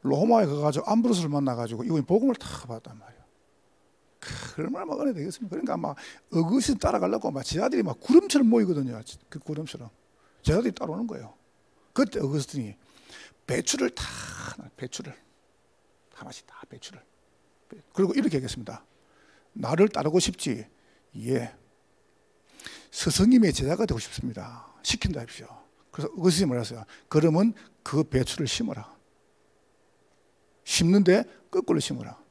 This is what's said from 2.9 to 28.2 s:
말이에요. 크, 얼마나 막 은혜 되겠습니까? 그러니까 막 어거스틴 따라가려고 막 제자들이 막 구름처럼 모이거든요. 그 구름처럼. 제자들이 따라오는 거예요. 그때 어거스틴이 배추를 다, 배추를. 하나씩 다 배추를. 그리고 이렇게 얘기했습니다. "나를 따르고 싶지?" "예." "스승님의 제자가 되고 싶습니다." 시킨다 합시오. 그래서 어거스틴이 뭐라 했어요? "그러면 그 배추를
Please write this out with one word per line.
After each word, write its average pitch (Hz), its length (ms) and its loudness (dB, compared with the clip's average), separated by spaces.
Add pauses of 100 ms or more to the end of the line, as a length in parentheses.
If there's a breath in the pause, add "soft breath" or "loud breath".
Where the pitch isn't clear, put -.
말이에요. - 240 -20 (960)
크, - 420 -12
얼마나 269 240 -6
막 - 140 -6
은혜 277 120 0
되겠습니까? 180 380 -8
그러니까 - 260 -4
막 151 200 -6 (360 loud breath)
어거스틴 196 460 2
따라가려고 185 520 0
막 135 120 -8
제자들이 226 400 0
막 143 180 -4
구름처럼 294 480 6
모이거든요. 151 520 2 (280)
그 156 120 -14
구름처럼. 151 500 -10 (520 soft breath)
제자들이 196 300 2
따라오는 180 340 -8
거예요. 131 280 -12 (580)
그때 - 280 0
어거스틴이 147 540 -4 (720 loud breath)
배추를 - 440 -2
다, - 140 -10 (720)
배추를. - 380 -12 (1000)
하나씩 - 320 -18
다 - 220 -20
배추를. - 340 -20 (920)
그리고 190 180 2
이렇게 208 240 2
얘기했습니다. 120 480 -8 (720 soft breath)
"나를 165 340 2
따르고 156 320 0
싶지?" 117 460 -4 (500 soft breath)
"예." 120 380 -4 (1400 loud breath)
"스승님의 208 640 4
제자가 175 320 0
되고 117 120 -2
싶습니다." 113 680 -10 (160)
시킨다 165 400 -2
합시오. - 240 -16 (440)
그래서 - 260 -8
어거스틴이 175 300 4
뭐라 123 140 0
했어요? 110 240 -10 (240 loud breath)
"그러면 165 460 4 (280 loud breath)
그 147 220 0
배추를 131 420 -2